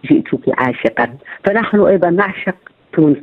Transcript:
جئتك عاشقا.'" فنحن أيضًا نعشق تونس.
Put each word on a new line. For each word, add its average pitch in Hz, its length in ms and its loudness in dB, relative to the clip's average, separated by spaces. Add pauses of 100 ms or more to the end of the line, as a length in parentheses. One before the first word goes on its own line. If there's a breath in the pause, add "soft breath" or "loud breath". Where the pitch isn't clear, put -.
جئتك - 420 0
عاشقا.'" 120 680 -2 (280 loud breath)
فنحن 208 340 0
أيضًا 180 300 4
نعشق 190 460 -2 (380)
تونس. 147 300 2